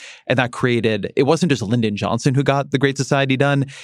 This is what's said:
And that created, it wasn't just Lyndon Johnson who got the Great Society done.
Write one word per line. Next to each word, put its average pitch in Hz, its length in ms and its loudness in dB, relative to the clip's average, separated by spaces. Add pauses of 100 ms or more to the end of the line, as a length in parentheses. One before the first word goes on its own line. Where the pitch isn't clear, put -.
(260)
And 131 120 0
that 120 140 0
created, 110 640 0
it 139 80 4
wasn't 160 260 2
just 110 120 0
Lyndon 107 340 0
Johnson 113 380 -2
who 143 80 2
got 139 280 0
the 139 80 0
Great 139 180 0
Society 139 400 0
done. 139 300 2 (180)